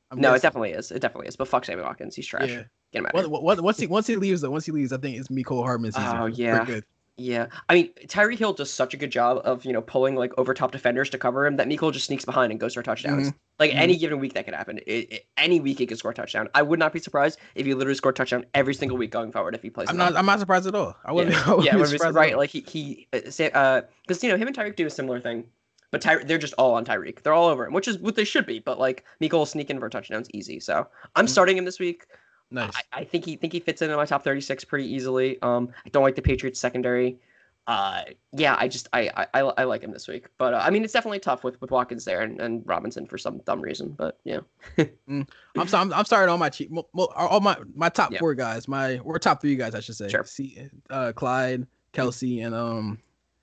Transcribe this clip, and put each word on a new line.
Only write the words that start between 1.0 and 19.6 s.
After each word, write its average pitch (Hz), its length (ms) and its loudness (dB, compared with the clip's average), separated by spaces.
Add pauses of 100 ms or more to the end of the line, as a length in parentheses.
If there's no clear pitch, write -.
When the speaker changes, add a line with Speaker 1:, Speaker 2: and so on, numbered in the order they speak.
Speaker 2:
definitely - 260 -4
is. - 80 -12
But 135 140 -4
fuck 127 160 0
Sammy 87 180 -6
Watkins. - 320 -10
He's - 100 -12
trash. - 240 -4
Speaker 1:
Yeah. 120 140 -10 (300)
Speaker 2:
Get 104 60 -4
him - 80 -4
out - 60 -2
Speaker 1:
Once, 185 120 2
Speaker 2:
of 156 60 -6
here. 147 100 -4
Speaker 1:
once, 170 200 2
once 202 180 2
he, 202 80 -2
once 202 200 0
he 233 80 2
leaves, 190 260 0
though, 139 100 -2
once 156 140 -4
he 165 60 -8
leaves, 139 220 -2
I 131 40 -2
think 131 220 -6
it's 131 80 -12
Mecole 131 360 -2
Hardman 117 280 -2
season 117 260 -2
Speaker 2:
Oh, 117 60 -2
Speaker 1:
for 113 60 -2
Speaker 2:
yeah. 113 360 2
Speaker 1:
good. 113 180 -6 (320)
Speaker 2:
Yeah. 120 300 -2 (240)
I 170 60 8
mean, 170 140 6 (180)
Tyreek 214 320 2
Hill 208 140 0
does 139 200 -8
such 131 220 -2
a - 20 -10
good 135 140 -6
job 120 340 2
of, 123 200 0
you 131 60 -2
know, 117 120 -2
pulling, 135 320 2
like, 127 240 -2
over 131 120 2
top 131 200 -2
defenders 127 400 0
to 135 80 -6
cover 131 260 0
him 143 120 0
that 131 100 0
Mecole 151 260 0
just 131 140 -6
sneaks 139 180 -6
behind 123 260 2
and 113 80 -6
goes 117 140 -4
for 120 80 -8
touchdowns. 139 460 -2
Speaker 1:
Mm-hmm. 143 100 -8 (220)
Speaker 2:
Like, 151 100 4
Speaker 1:
Mm-hmm. 139 100 0
Speaker 2:
any 170 180 6
given 151 220 -2
week 135 140 -4
that 95 120 -6
could 82 100 -8
happen. - 320 -8
It, 110 260 -4
it, 107 120 -12 (120)
any 165 220 4
week 139 180 -2
he 127 80 -2
could 110 140 -6
score 110 100 -6
a - 60 -2
touchdown. - 400 -4
I 147 80 6
would 160 160 2
not 156 120 2
be 170 60 -6
surprised 156 400 0 (160)
if 135 140 -4
he 135 80 2
literally 135 200 0
scored 131 200 2
a - 20 -12
touchdown 127 380 -2
every 139 180 4
single 131 240 -4
week 117 140 -2
going 110 200 -4
forward 98 220 -2
if 117 80 -8